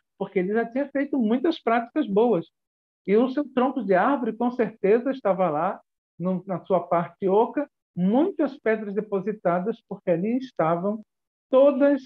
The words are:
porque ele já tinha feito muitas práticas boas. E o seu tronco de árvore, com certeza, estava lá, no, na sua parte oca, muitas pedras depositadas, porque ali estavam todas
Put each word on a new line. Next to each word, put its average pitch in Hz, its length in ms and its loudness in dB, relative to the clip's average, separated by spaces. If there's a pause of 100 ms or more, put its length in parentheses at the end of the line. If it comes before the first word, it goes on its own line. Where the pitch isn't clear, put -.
(180)
porque 196 200 -6
ele 180 140 -2
já 233 140 0
tinha 262 240 -6
feito 277 280 -4
muitas 247 400 0
práticas 240 480 -2
boas. 202 400 2 (600)
E 190 100 2
o 254 140 4
seu 285 180 -4
tronco 254 340 -2
de 190 120 0
árvore, 226 400 0
com 240 160 -2
certeza, 240 600 0
estava 190 380 0
lá, 160 320 -2 (380)
no, 180 280 -4
na 185 180 -6
sua 180 160 2
parte 170 480 -2
oca, 247 400 2 (280)
muitas 262 640 0
pedras 214 360 -4
depositadas, 196 960 -4
porque 190 220 -6
ali 208 280 0
estavam 190 640 -2 (480)
todas 277 560 4